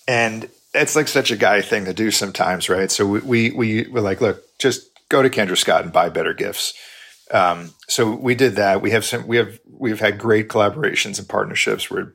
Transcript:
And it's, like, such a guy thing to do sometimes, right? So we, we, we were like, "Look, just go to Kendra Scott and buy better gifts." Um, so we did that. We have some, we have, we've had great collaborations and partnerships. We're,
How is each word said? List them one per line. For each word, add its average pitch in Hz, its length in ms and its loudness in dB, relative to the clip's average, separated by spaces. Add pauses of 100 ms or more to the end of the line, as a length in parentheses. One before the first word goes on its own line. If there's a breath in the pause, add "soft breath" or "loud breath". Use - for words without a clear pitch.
And 113 420 -2 (240)
it's, 147 220 0
like, 151 140 2
such 135 200 0
a 113 80 0
guy 104 240 4
thing 101 240 -2
to 92 80 -4
do 110 160 0
sometimes, 92 600 -2
right? 95 200 0
So 104 160 0
we, 101 140 2
we, 117 320 0
we 113 380 -2
were 120 120 -2
like, 98 200 -2
"Look, - 200 0 (160)
just - 320 -2 (200)
go 139 120 4
to 131 80 6
Kendra 92 280 0
Scott 85 260 2
and 82 100 -8
buy 85 160 4
better 80 240 -2
gifts." - 400 -6 (560 loud breath)
Um, 87 440 0 (160)
so 113 200 0
we 120 260 -2
did 117 200 2
that. 98 260 2
We 101 100 -2
have 110 120 2
some, 123 240 -6
we 117 80 0
have, 110 300 0
we've 113 340 -6
had 104 180 0
great 107 300 2
collaborations 101 720 0
and 98 80 -14
partnerships. - 640 -2
We're, - 240 -6